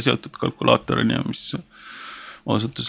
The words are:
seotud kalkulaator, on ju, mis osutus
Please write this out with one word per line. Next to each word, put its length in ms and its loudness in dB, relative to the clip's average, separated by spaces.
seotud 340 0
kalkulaator, 640 2
on 80 4
ju, 160 2
mis 140 -6
osutus 320 -2